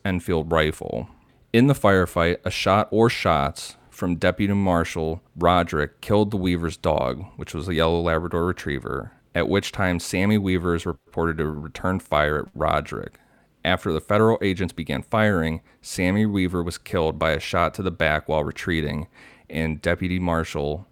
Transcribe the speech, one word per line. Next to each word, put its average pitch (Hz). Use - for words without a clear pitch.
Enfield 85
rifle. 78
In 120
the 143
firefight, 90
a 95
shot 101
or 113
shots -
from 90
Deputy 98
Marshal 85
Roderick 85
killed 104
the 107
Weaver's 87
dog, 69
which -
was 82
a 90
yellow 82
Labrador 85
Retriever, 67
at 87
which 98
time 90
Sammy 107
Weaver 92
is 82
reported 82
to 78
return 78
fire 76
at -
Roderick. 73
After 90
the 78
federal 110
agents 95
began 73
firing, 90
Sammy 107
Weaver 92
was 85
killed 80
by 80
a 71
shot 85
to -
the 92
back 78
while 76
retreating, 78
and 80
Deputy 87
Marshal 82